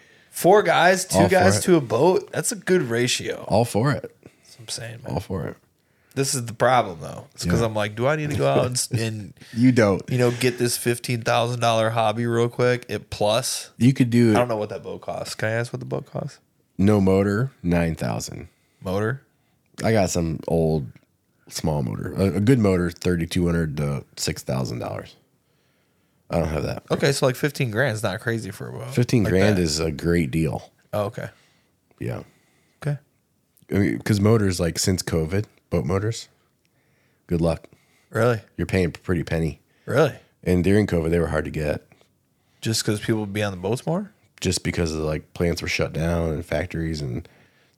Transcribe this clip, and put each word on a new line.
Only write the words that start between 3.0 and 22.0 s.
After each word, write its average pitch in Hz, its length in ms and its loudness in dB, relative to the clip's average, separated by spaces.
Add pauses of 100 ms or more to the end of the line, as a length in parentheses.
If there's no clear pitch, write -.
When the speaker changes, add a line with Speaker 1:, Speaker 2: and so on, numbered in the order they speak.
Speaker 2:
All 110 180 4
for 120 260 0
it. 98 120 -4 (200)
Speaker 1:
That's - 340 -20
what - 40 -20
I'm 113 80 -20
saying, 117 340 -10
man. 123 100 -8
Speaker 2:
All - 80 -2
for 92 260 -6
it. - 100 -12 (580)
Speaker 1:
This 135 180 -2
is 123 120 -6
the 113 80 -10
problem, 117 460 2
though. - 340 -14
It's - 120 -10
'cause - 160 2
Speaker 2:
Yeah. 117 60 2
Speaker 1:
I'm 110 60 -4
like, 104 220 -4
"Do 117 120 0
I 151 100 2
need 151 140 -6
to 107 40 -4
go 139 120 0
out 139 180 2
and 127 100 -4
s-, - 160 -4
Speaker 2:
<laughs> - 0 -
Speaker 1:
and, 110 420 -4 (200)
Speaker 2:
You 123 180 6
don't. 104 380 4
Speaker 1:
you 127 80 0
know, 123 140 4
get 120 260 -2
this 120 180 -2
fifteen 120 460 -4
thousand 120 400 0
dollar 113 300 2
hobby 113 340 0
real 117 240 2
quick?" 123 400 0
It 110 200 -8
plus. - 680 -2
Speaker 2:
You 127 160 6
could 131 160 2
do 117 220 6
it. 104 40 6
Speaker 1:
I 113 40 4
don't 123 100 2
know 113 80 -4
what 104 120 -4
that 98 140 -12
boat 92 180 -10
costs. - 340 -10
Can 110 140 -4
I - 40 -2
ask 117 180 -4
what 123 80 -8
the 127 60 -10
boat - 200 -6
costs? - 340 -12 (380)
Speaker 2:
No 104 220 4
motor, 98 520 2 (120)
nine 85 320 0
thousand. - 540 -8 (320)
Speaker 1:
Motor? 107 400 -4 (600)
Speaker 2:
I 110 100 2
got 95 160 4
some 82 300 -2 (100)
old 80 380 0 (600)
small 76 360 -2
motor. 52 340 -6